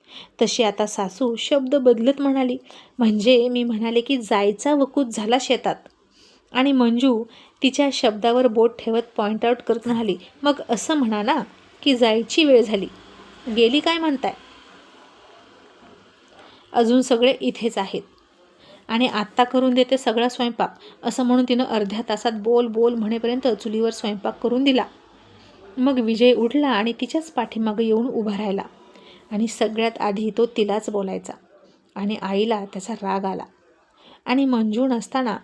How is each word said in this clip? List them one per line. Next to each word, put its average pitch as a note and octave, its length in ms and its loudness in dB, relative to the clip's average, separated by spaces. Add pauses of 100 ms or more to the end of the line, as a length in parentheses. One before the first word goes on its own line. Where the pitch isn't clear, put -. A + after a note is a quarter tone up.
(420)
तशी A3+ 200 0
आता G#3+ 240 0
सासू G#3 520 -4
शब्द C4+ 380 0
बदलत B3 440 2
म्हणाली, C4+ 360 0 (420)
"म्हणजे A#3 500 4
मी B3 160 -2
म्हणाले A3+ 360 -2
की C4 200 -2
जायचा G#3 540 0
वकूच C#4 420 -2
झाला A3 240 0
शेतात." - 480 -4 (640)
आणि C4+ 200 2
मंजू A#3+ 500 2 (400)
तिच्या C#4 300 2
शब्दावर A#3 560 2
बोट A3+ 300 2
ठेवत A#3 380 -4
पॉइंट A3 280 -2
आउट A#3+ 180 0
करत A#3 240 -2
म्हणाली, A#3 300 -2 (260)
"मग C#4+ 260 2
असं C4 280 -2
म्हणा A3 260 0
ना C4 200 0 (400)
की C#4 140 4
जायची A#3 480 2
वेळ B3+ 180 8
झाली, G#3 240 -2 (680)
गेली A#3 240 4
काय E4 180 0
म्हणताय? C#4+ 340 -2 (2500)
अजून A#3+ 300 4
सगळे B3 380 2
इथेच A#3 380 -4
आहेत - 240 -6 (840)
आणि A3+ 200 0
आत्ता G#3+ 360 0
करून B3+ 300 0
देते B3+ 240 2
सगळा A#3 300 0
स्वयंपाक." A#3+ 500 -4 (240)
असं A#3+ 220 -2
म्हणून B3 240 2
तिनं B3 180 2
अर्ध्या G#3 420 -2
तासात A3 340 -4
बोल A#3+ 260 2
बोल A#3 260 2
म्हणेपर्यंत A#3 600 -2
चुलीवर A3 360 -2
स्वयंपाक G#3+ 520 -6
करून A#3+ 220 0
दिला. B3+ 200 4 (960)
मग B3+ 220 2
विजय A3+ 340 4
उठला A#3+ 340 0
आणि A3+ 320 0
तिच्याच D#4 300 -4
पाठीमागं A3 520 -4
येऊन A3+ 260 0
उभा G#3+ 300 -4
राहिला G3 240 -4 (720)
आणि G#3+ 160 0
सगळ्यात A3 520 -2
आधी G#3 380 -2
तो A#3 80 2 (100)
तिलाच G#3 340 -2
बोलायचा F#3+ 420 -6 (640)
आणि G3+ 260 -4
आईला G3+ 420 -2
त्याचा G3 300 -10
राग G3 300 -4
आला. F#3 200 -6 (800)
आणि C4+ 180 2
मंजू A#3 420 0
नसताना B3 580 -4